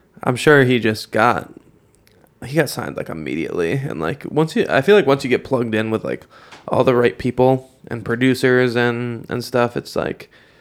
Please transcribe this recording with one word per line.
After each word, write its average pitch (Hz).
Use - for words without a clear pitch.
I'm 127
sure 143
he 127
just 107
got, 110
he 127
got 147
signed, 82
like, -
immediately. 80
And, 139
like, -
once 160
you, 226
I 123
feel 202
like 185
once 139
you 135
get 117
plugged 117
in 110
with, 110
like, 64
all 123
the 127
right 120
people 127
and 117
producers 127
and, 120
and 120
stuff, 120
it's -
like -